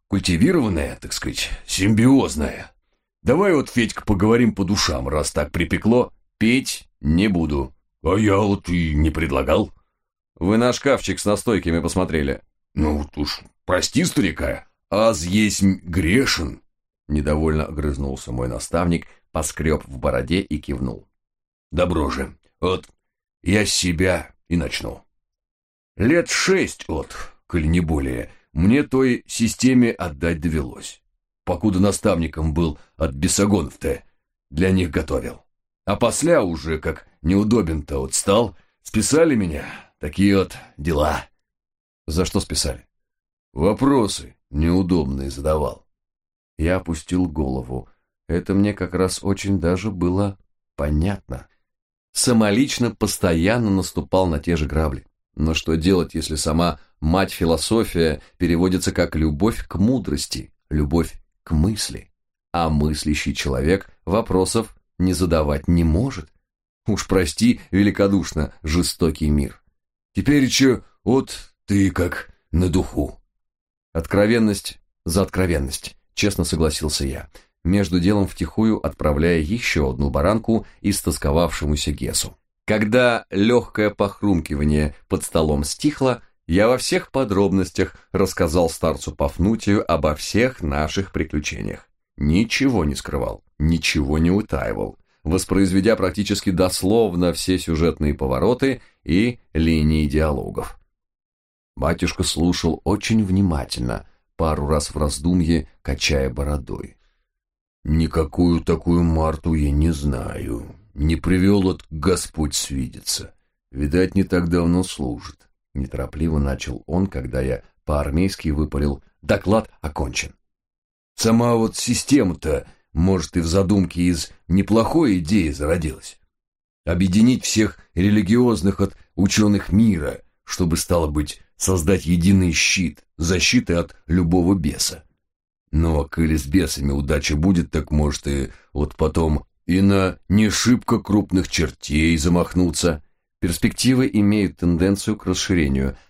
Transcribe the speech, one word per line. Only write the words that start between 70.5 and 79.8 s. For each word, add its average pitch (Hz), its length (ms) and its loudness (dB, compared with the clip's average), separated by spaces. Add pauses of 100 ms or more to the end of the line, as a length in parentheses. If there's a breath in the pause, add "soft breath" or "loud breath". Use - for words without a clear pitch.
вот - 500 -2 (120)
ты 98 260 2
как - 380 -4 (220)
на 90 180 2
духу. 80 500 -4 (720)
Откровенность 104 880 0 (240)
за 90 180 0
откровенность, 85 760 -2 (160)
честно 98 320 -2
согласился 78 600 -2
я, 62 240 -8 (360 soft breath)
между 92 340 2
делом 98 280 2
втихую 107 580 -2
отправляя 78 540 0
еще 78 500 -2